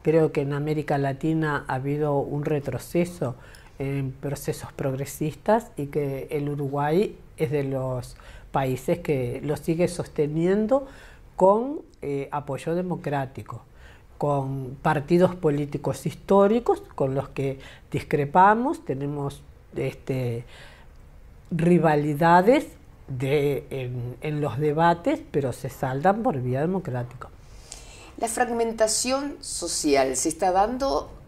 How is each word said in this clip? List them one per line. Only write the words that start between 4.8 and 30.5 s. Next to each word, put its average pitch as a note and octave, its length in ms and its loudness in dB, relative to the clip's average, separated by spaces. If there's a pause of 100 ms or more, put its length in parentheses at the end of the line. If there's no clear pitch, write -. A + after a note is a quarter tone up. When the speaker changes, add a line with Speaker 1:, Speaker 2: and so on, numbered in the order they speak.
Speaker 1:
y C#3+ 100 -6
que C#3 440 -2
el C#3+ 180 -2
Uruguay C#3+ 680 0 (200)
es D#3 140 -2
de C#3+ 120 0
los C3 520 -4 (360)
países C3+ 480 0
que C3 440 -2
lo C#3+ 140 -2
sigue E3+ 300 0
sosteniendo F3+ 1000 0 (480)
con, A#3 460 4 (200)
eh, C#3 300 -4
apoyo C#3+ 440 -4
democrático, C#3+ 840 -6 (560)
con C3+ 640 -2
partidos F3 540 4
políticos C#3+ 720 -2
históricos G3+ 720 4 (140)
con C3+ 180 0
los C3+ 160 -4
que C3+ 300 -6 (320)
discrepamos, F#3+ 920 4
tenemos, C#3+ 600 -6 (320)
este, B2+ 680 -4 (1080)
rivalidades E3 1120 6 (420)
de, C3+ 640 0
en, B2 520 -6
en D3+ 200 -4
los B2 160 -2
debates, E3+ 720 2
pero C3 240 -2
se - 160 -10
saldan D3 540 0
por D3+ 180 -2
vía B2+ 200 -2
democrática. B2+ 680 -4 (880)
Speaker 2:
¿La A#3 100 -2
fragmentación A#3 1120 0
social C#3 760 0
se - 120 0
está F#3 220 0